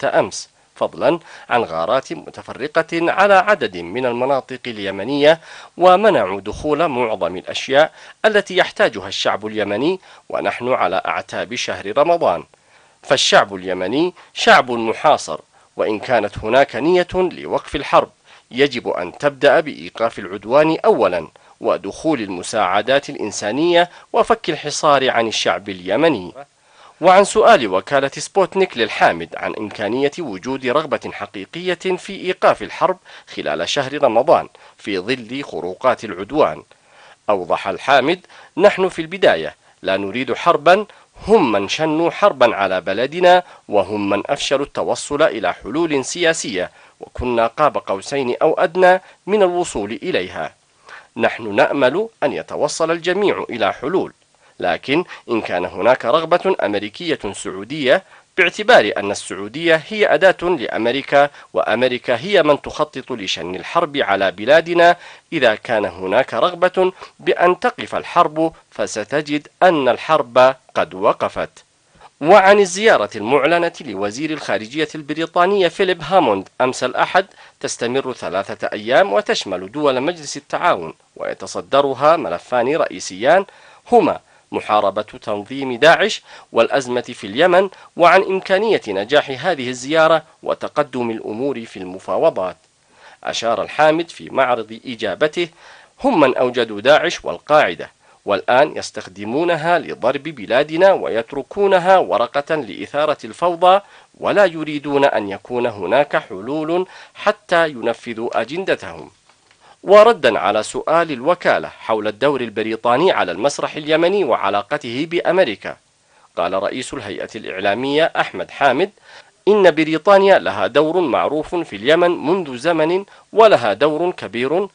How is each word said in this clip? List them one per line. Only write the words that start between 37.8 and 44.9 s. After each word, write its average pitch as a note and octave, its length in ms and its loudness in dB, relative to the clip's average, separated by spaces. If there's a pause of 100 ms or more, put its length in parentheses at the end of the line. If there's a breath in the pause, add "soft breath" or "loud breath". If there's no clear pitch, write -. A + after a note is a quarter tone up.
"نحن F#3 320 2
في E3+ 140 -8
البداية D3+ 520 0 (280 soft breath)
لا F#2+ 140 -2
نريد G#2+ 380 -4
حربا، F3 520 2 (420 soft breath)
هم F3+ 240 4
من G2 160 0
شنوا D#3+ 420 -2
حربا B2 440 2
على F#2+ 260 0
بلدنا، D3 640 2 (260 loud breath)
وهم G2+ 420 0
من G2+ 160 0
أفشلوا C#3 400 -2
التوصل B2 560 -4